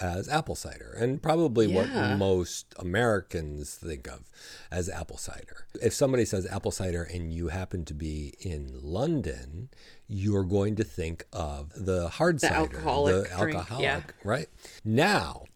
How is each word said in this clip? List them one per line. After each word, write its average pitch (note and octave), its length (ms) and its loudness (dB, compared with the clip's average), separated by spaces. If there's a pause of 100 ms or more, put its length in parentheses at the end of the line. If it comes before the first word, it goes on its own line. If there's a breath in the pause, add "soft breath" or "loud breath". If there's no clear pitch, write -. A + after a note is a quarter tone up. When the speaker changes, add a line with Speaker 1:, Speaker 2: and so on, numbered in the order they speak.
Speaker 1:
as F#2 280 -2
apple D3 260 0
cider, - 420 -12
and B2+ 240 0
probably D#3 460 4
what F#2 220 4
Speaker 2:
Yeah. - 260 2
Speaker 1:
most F#2+ 640 2
Americans F2+ 960 0
think D2+ 320 -8
of - 240 -14 (400 loud breath)
as F2 180 -2
apple E2 300 -8
cider. - 480 -12 (160)
If A2+ 100 4
somebody C3 320 4
says F#2+ 220 0
apple G2 240 -2
cider F2 320 -2
and E2+ 300 -4
you E2 160 -2
happen F#2 380 -4
to - 80 -10
be D2+ 440 -4
in D2 320 -6 (100)
London, E2+ 880 -4 (360 soft breath)
you're G2 380 2
going G2+ 320 2
to G#2+ 80 0
think E2 480 -4
of D2 420 -6
the F2+ 360 0
hard E3 260 2
Speaker 2:
The C#3 100 0
Speaker 1:
cider, - 80 2
Speaker 2:
alcoholic C#3+ 600 2 (160)
Speaker 1:
the F2 60 -8
Speaker 2:
drink, G2+ 220 0
Speaker 1:
alcoholic, A#2 240 -4
Speaker 2:
yeah. C#3 200 0 (200)
Speaker 1:
right? B2 240 0 (380 loud breath)
Now, A#2 720 2